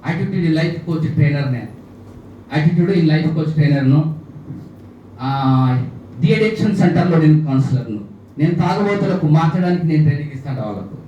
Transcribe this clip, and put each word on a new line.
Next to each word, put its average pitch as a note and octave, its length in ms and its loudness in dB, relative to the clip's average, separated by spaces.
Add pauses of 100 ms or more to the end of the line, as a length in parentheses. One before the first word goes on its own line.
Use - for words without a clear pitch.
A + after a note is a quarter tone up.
యాటిట్యూడ్ F3+ 460 -2
లైఫ్ D#3+ 320 -2
కోచ్ D#3 280 -2
ట్రైనర్, C#3+ 380 2
నేను G#2+ 160 -6 (880)
యాటిట్యూడ్ E3+ 340 2
ఇన్ E3 180 4
లైఫ్ D#3 260 2
కోచ్ D3+ 180 -2
ట్రైనర్ను, C#3+ 640 2 (1040)
ఆ, C3 640 0 (360)
డి G#3 140 4
అడిక్షన్ G#3+ 420 0
సెంటర్లో F3 420 2
నేను D#3 280 4
కౌన్సిలర్ను, B2+ 540 -2 (380)
నేను E3+ 160 2
తాగుబోతులకు G3+ 720 0
మార్చడానికి E3 600 2
నేను D3+ 180 2
ట్రైనింగ్ - 300 -2
ఇస్తాను C3 280 -8
వాళ్ళకు. G2+ 460 -10